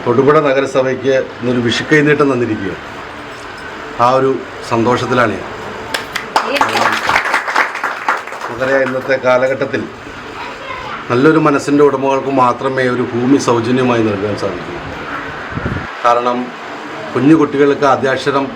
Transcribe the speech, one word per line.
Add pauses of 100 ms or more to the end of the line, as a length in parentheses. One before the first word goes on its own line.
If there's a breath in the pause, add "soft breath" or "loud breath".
തൊടുപുഴ (120)
നഗരസഭയ്ക്ക് (240)
ഇന്നൊരു
വിഷുക്കൈനീട്ടം
തന്നിരിക്കുകയാണ്. (1200)
ആ (100)
ഒരു (400)
സന്തോഷത്തിലാണ്
ഞാൻ. (3000)
നമുക്കറിയാം,
ഇന്നത്തെ (100)
കാലഘട്ടത്തിൽ (1300)
നല്ലൊരു
മനസ്സിൻ്റെ
ഉടമകൾക്ക്
മാത്രമേ (100)
ഒരു
ഭൂമി
സൗജന്യമായി
നൽകാൻ
സാധിക്കൂ. (1300)
കാരണം, (760)
കുഞ്ഞു
കുട്ടികൾക്ക്
ആദ്യാക്ഷരം